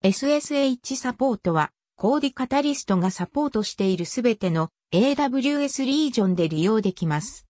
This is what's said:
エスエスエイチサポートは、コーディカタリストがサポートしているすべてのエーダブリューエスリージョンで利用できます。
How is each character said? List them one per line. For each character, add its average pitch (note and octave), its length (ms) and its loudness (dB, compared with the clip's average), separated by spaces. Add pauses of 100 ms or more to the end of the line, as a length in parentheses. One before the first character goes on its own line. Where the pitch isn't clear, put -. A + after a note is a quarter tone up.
エ G3 80 4
ス C4+ 180 -2
エ D4 100 2
ス D4 140 -6
エ C#4 140 2
イ B3+ 100 -2
チ - 180 -8
サ B3 160 -4
ポ B3+ 200 0
ー G3+ 60 -4
ト E3+ 160 -2
は、 D3+ 180 0 (240)
コ C4 220 2
ー - 20 0
デ C#4 80 0
ィ C4 40 -4
カ B3+ 140 -6
タ C#4 140 0
リ C#4+ 160 0
ス - 80 -8
ト F#3+ 140 2
が F#3 120 2
サ F3+ 160 -6
ポ - 200 -2
ー F#3 40 -2
ト G#3+ 140 -2
し - 100 -8
て G3 120 -2
い F#3+ 100 2
る E3+ 80 -2
す - 180 -4
べ A#3 140 2
て F#3+ 140 -2
の D#3+ 180 0 (240)
エ B3 200 4
ー C4 40 0
ダ C#4+ 120 0
ブ C4 120 0
リ C4+ 100 0
ュ D4 80 0
ー C#4+ 40 0
エ C#4+ 60 0
ス C4+ 160 -2
リ C#4+ 220 2
ー C4+ 60 -2
ジ A3 100 0
ョ F#3+ 60 2
ン F#3 80 2
で E3+ 120 2
利 D#3 140 -2
用 A3 180 2
で G3+ 120 -2
き - 160 -4
ま D3+ 120 0
す。 - 340 -12